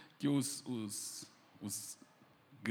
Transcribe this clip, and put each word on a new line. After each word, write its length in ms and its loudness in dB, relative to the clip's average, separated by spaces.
que 100 4
os, 380 4
os, 640 -4
os, 380 -6